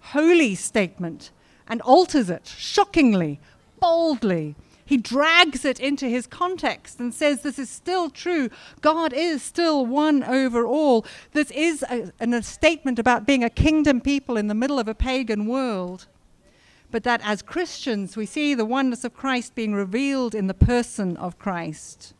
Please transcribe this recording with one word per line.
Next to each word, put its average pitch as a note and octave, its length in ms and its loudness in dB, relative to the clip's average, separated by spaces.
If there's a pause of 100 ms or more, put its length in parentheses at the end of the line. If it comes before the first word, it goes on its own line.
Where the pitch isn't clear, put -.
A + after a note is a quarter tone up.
(160)
holy D#4 380 4
statement - 760 -4 (360)
and A3+ 140 -6
alters C#4 480 4
it - 180 -8
shockingly, A3 920 2 (400)
boldly. B3 720 0 (300)
He C#4+ 140 2
drags D4+ 680 2
it C4 160 -2
into C#4 260 -4
his A#3+ 200 -4
context E4+ 760 -6
and A#3+ 140 -6
says, D4 260 0
"This C#4 180 -8
is C4 120 -10
still F4 400 -4
true. D#4 400 -2 (320)
God D#4 320 2
is D#4 260 -2
still D#4 460 0
one D4 360 2
over A#3+ 440 0
all." C4 400 2 (260)
This D4 200 0
is D#4 320 -2
a, A3+ 360 -6
an, A#3 140 -2
a A#3 80 -2
statement D4 560 0
about A#3 260 2
being C4+ 180 2
a A#3 60 0
kingdom D4 540 2
people C4+ 340 -2
in G#3 120 -2
the G#3+ 140 -2
middle C#4 160 0
of G#3+ 100 -2
a A3 60 -6
pagan A3+ 520 -2
world. G#3+ 640 -4 (840)
But A3+ 140 -4
that A#3 200 0
as G#3+ 160 -2
Christians, A3 720 -6
we A3 120 -6
see D4 260 -2
the A3+ 140 0
oneness B3+ 360 -2
of A#3+ 120 -8
Christ B3+ 400 -4
being A3 180 -4
revealed A#3 600 -2
in G3+ 120 -2
the F#3+ 60 -2
person A3 640 2
of F3 220 -10
Christ. - 800 -10